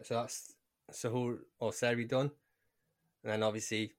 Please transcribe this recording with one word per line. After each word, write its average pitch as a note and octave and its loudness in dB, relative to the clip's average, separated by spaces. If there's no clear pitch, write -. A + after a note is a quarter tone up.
so - -2
that's - -4
sahur B2 0
or A2+ 2
sehri A#2+ 2
done. C3 2
And A2 -2
then G#2+ 2
obviously G#2+ 0